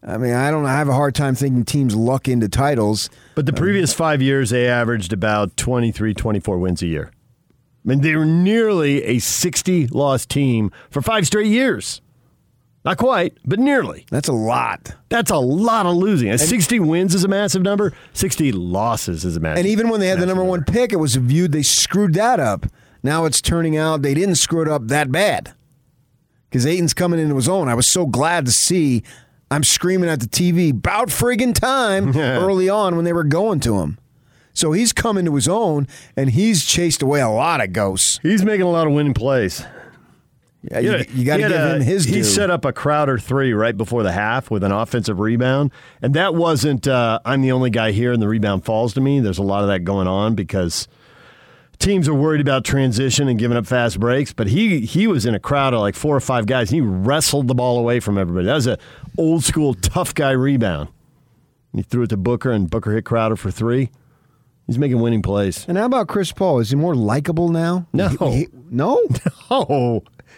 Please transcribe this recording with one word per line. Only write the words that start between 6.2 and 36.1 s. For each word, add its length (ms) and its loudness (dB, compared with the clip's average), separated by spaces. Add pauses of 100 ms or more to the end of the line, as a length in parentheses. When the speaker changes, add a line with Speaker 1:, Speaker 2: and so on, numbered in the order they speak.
Speaker 2:
wins 240 -2
a 60 -2
year. 260 -4
I 760 -16
mean, 140 2
they 160 2
were 80 2
nearly 800 2
a 140 0
sixty 680 0
loss 380 0
team 460 0 (180)
for 120 -4
five 240 0
straight 220 2
years. 540 0 (840)
Not 140 -2
quite, 480 0
but 140 0
nearly. 520 0
Speaker 1:
That's 160 -2
a 60 0
lot. 600 -2 (140)
Speaker 2:
That's 240 -2
a 60 2
lot 480 2
of 100 2
losing. 320 2
A 60 0
Speaker 1:
And 80 0
Speaker 2:
sixty 400 0
wins 340 2
is 80 2
a 60 0
massive 320 0
number. 320 0 (180)
Sixty 400 -2
losses 720 -2
is 140 -2
a 20 -2
massive 200 -2
Speaker 1:
And 80 0
even 200 0
when 140 0
they 80 2
had 80 0
the 80 0
Speaker 2:
massive 100 0
Speaker 1:
number 140 0
one 180 -2
Speaker 2:
number. 60 -2
Speaker 1:
pick, 180 2
it 60 0
was 180 0
viewed 380 2
they 100 0
screwed 520 2
that 260 2
up. 240 -2 (380)
Now 200 0
it's 180 0
turning 360 0
out 240 0
they 120 0
didn't 220 2
screw 280 0
it 40 0
up 220 -2
that 240 0
bad. 400 0 (1000)
'Cause 140 0
Ayton's 280 0
coming 280 0
into 160 0
his 100 0
own. 220 0
I 40 0
was 140 0
so 180 2
glad 420 0
to 40 0
see, 500 2 (480)
I'm 140 0
screaming 460 0
at 100 -2
the 80 -6
T 240 0
V, 180 2
"About 400 -2
friggin' 440 0
time," 640 0
Speaker 2:
<laughs> 0 -
Speaker 1:
early 520 0
on 260 0
when 100 0
they 80 0
were 100 0
going 380 0
to 180 0
him. 180 -4 (560)
So 180 0
he's 220 0
come 240 -2
into 180 0
his 120 0
own, 400 0 (300)